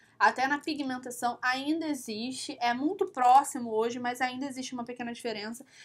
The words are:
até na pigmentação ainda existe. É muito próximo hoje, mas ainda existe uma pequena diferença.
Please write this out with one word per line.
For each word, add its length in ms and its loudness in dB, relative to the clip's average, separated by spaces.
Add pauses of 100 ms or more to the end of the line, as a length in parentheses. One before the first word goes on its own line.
(180)
até 300 4
na 120 0
pigmentação 840 -4
ainda 460 0
existe. 760 -6
É 120 2
muito 340 0
próximo 640 4
hoje, 280 0
mas 220 -4
ainda 240 0
existe 280 -8
uma 120 -6
pequena 260 -8
diferença. 540 -8 (200)